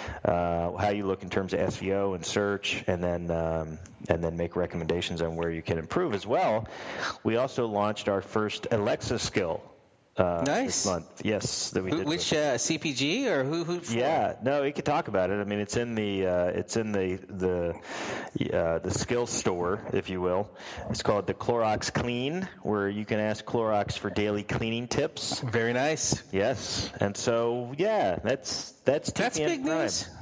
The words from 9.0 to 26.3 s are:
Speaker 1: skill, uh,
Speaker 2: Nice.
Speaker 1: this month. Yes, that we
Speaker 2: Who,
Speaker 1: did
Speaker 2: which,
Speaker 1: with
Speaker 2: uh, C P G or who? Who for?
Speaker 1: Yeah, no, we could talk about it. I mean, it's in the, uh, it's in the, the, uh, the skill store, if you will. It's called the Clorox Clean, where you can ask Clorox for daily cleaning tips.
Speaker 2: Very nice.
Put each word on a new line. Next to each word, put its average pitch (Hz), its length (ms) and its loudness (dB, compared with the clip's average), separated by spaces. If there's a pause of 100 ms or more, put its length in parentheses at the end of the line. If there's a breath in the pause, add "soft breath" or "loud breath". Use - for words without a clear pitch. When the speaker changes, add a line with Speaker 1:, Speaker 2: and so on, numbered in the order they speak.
Speaker 1:
skill, 85 440 0 (560)
uh, 87 280 4
Speaker 2:
Nice. 214 200 2
Speaker 1:
this - 200 0
month. 87 380 -2
Yes, - 460 0
that - 120 0
we 92 80 -2
Speaker 2:
Who, 156 80 2
Speaker 1:
did 185 80 -2
Speaker 2:
which, 160 240 0
Speaker 1:
with 160 80 4
Speaker 2:
uh, 147 200 2
C 160 180 0
P 151 160 -2
G 160 360 0
or 151 140 4
who? 160 220 0
Who 175 160 -2
for? 117 160 -4
Speaker 1:
Yeah, 123 460 2
no, 139 200 2
we 139 100 2
could 147 120 -4
talk 156 240 2
about 95 220 4
it. 104 100 2
I 101 40 0
mean, 104 160 0
it's 104 180 -2
in 120 160 -2
the, 101 320 2
uh, 90 220 4
it's 90 280 -2
in 110 160 0
the, 95 340 2
the, - 1300 -2
uh, 82 260 2
the 87 100 -4
skill 120 360 0
store, 95 540 0 (140)
if 95 160 0
you 92 100 -2
will. 90 300 2 (400 loud breath)
It's - 120 -4
called 104 240 2
the - 80 0
Clorox 110 580 2
Clean, 131 540 -2 (160)
where 101 280 2
you 104 160 -4
can 110 140 0
ask 107 260 0
Clorox 110 500 2
for - 140 -4
daily 104 320 2
cleaning 117 440 -2
tips. - 540 -2
Speaker 2:
Very 117 320 2
nice. 139 580 0